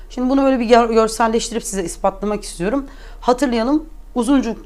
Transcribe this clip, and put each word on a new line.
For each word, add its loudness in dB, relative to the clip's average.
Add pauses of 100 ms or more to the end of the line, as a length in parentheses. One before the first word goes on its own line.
(100)
Şimdi -2
bunu 4
böyle 4
bir 0
gör-, 6
görselleştirip 0
size -4
ispatlamak -4
istiyorum. -4 (340)
Hatırlayalım. 2 (300)
Uzuncu-, 0